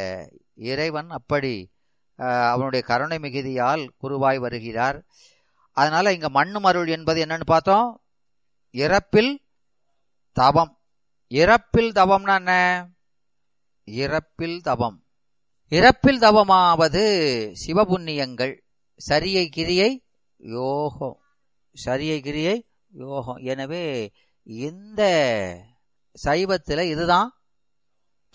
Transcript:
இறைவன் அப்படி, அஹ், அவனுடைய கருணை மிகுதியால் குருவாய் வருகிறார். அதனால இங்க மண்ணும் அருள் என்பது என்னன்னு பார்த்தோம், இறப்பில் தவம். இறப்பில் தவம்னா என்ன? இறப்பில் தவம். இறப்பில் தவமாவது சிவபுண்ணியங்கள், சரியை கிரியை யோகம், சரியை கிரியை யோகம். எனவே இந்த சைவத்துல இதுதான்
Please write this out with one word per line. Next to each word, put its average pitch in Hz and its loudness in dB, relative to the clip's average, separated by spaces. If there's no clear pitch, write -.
இறைவன் 151 -6
அப்படி, 135 -4
அஹ், 123 0
அவனுடைய 127 -2
கருணை 139 -2
மிகுதியால் 135 -4
குருவாய் 135 0
வருகிறார். 120 -6
அதனால 160 2
இங்க 156 -6
மண்ணும் 175 0
அருள் 175 2
என்பது 160 -2
என்னன்னு 160 -6
பார்த்தோம், 190 2
இறப்பில் 202 2
தவம். 147 4
இறப்பில் 220 2
தவம்னா 196 4
என்ன? 180 0
இறப்பில் 156 -6
தவம். 120 -4
இறப்பில் 247 4
தவமாவது 185 6
சிவபுண்ணியங்கள், 156 -2
சரியை 175 0
கிரியை 180 0
யோகம், 135 -6
சரியை 147 -4
கிரியை 151 -4
யோகம். 131 -10
எனவே 135 -8
இந்த 180 -10
சைவத்துல 160 -2
இதுதான் 175 0